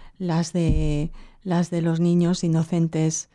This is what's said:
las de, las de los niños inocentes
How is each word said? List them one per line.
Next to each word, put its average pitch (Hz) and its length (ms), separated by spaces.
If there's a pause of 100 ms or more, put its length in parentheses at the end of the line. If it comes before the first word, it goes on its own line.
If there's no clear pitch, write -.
(180)
las 170 360
de, 156 580 (300)
las 175 260
de 170 140
los 165 180
niños 175 440
inocentes 160 920